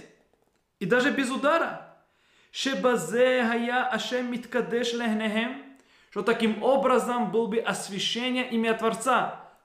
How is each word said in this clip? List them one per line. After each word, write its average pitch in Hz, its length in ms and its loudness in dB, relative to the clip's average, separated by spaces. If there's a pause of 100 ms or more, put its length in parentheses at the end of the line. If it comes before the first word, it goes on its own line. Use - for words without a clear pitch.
(800)
И 185 80 -6
даже 247 240 4
без 240 200 0
удара. 285 560 0 (680)
«Шебазе 247 920 2
гая 240 420 0
Ашем 247 460 -4
миткадеш 240 640 -2
лехнехем», 226 680 -2 (480)
что 202 120 -4
таким 214 400 2
образом 247 680 2
был 226 160 2
бы 214 120 -2
освящение 226 920 -2
имя 226 240 2
Творца. 220 640 0 (240)